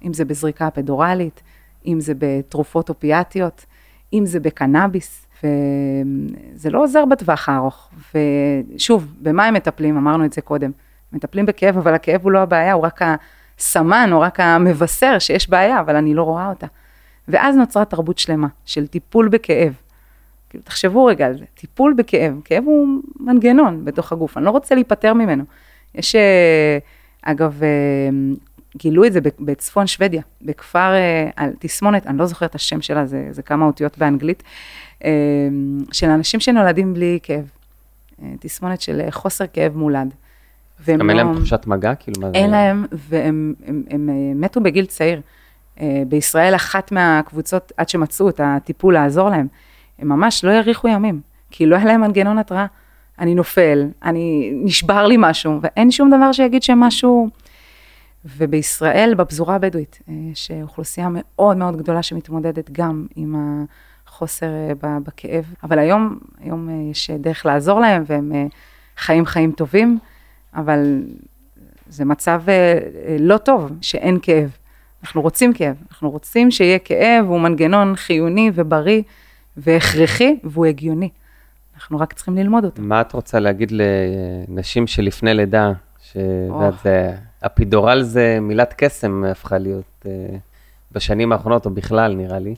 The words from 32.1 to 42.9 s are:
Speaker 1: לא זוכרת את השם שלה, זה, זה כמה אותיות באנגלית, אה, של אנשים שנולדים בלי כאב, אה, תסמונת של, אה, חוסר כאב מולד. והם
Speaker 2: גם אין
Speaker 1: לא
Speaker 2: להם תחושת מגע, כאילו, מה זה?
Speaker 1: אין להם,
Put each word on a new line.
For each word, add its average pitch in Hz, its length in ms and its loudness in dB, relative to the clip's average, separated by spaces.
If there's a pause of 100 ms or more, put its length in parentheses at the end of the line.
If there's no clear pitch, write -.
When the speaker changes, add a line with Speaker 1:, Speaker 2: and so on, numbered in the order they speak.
Speaker 1:
לא 160 80 0
זוכרת 170 240 -4
את - 60 -16
השם 156 260 -6
שלה, 147 240 -2
זה, 135 260 -8
זה 143 100 -14
כמה 151 240 0
אותיות 147 320 -2
באנגלית, 151 460 -2 (640)
אה, 156 60 0 (800)
של - 180 0
אנשים 156 300 0
שנולדים 190 540 2
בלי 175 300 -2
כאב, 143 280 -6 (720)
אה, 139 40 -14 (120)
תסמונת 180 420 -8
של, 151 200 -6
אה, 160 100 -6
חוסר - 360 -6
כאב 156 300 -2
מולד. 139 360 -2 (680)
והם 156 200 0
Speaker 2:
גם 104 100 2
אין 107 80 4
Speaker 1:
לא 117 60 4
Speaker 2:
להם 165 120 0
תחושת 120 320 -2
מגע, 104 280 -2
כאילו, 101 260 -14
מה 98 100 -6
זה? 185 60 0
Speaker 1:
אין 196 120 4
להם, 208 420 2